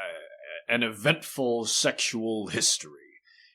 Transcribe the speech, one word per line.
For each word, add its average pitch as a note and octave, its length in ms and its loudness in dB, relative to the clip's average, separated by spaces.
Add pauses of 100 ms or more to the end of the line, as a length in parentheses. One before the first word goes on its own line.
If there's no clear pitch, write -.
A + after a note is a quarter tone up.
(680)
an A#2+ 140 2
eventful A#2+ 840 0
sexual A2+ 800 0
history. E2 720 -2 (340)